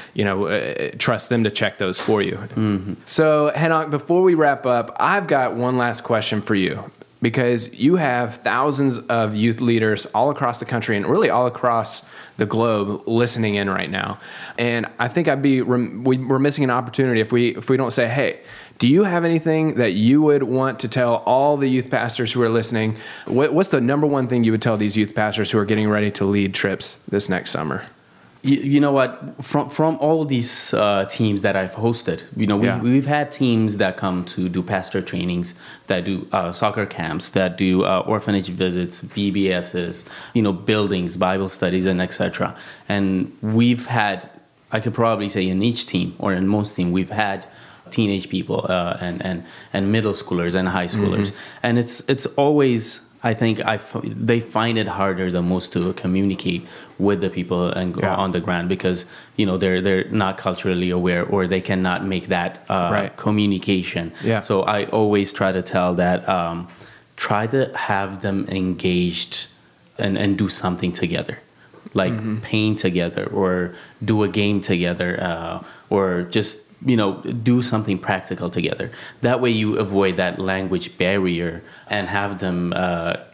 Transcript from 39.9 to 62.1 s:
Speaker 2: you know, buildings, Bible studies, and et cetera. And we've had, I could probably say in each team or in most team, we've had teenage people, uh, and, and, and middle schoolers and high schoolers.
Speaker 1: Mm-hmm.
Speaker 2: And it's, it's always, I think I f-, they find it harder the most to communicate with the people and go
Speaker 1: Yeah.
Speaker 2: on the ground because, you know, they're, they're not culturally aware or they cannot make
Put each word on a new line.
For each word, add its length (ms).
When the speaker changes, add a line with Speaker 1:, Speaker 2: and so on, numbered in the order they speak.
Speaker 2:
you 80
know, 100
buildings, 640
Bible 320
studies, 360
and 160
et 120
cetera. 420
And 440
we've 440
had, 440
I 80
could 160
probably 340
say 200
in 120
each 260
team 340
or 120
in 140
most 300
team, 160
we've 180
had 340
teenage 380
people, 400
uh, 320
and, 200
and, 220
and 180
middle 220
schoolers 420
and 140
high 180
schoolers. 460
Speaker 1:
Mm-hmm. 340
Speaker 2:
And 140
it's, 280
it's 180
always, 640
I 140
think 300
I 100
f-, 300
they 340
find 400
it 80
harder 460
the 100
most 300
to 220
communicate 680
with 200
the 100
people 380
and 240
go 100
Speaker 1:
Yeah. 120
Speaker 2:
on 160
the 80
ground 300
because, 380
you 80
know, 120
they're, 240
they're 300
not 280
culturally 520
aware 340
or 240
they 120
cannot 460
make 220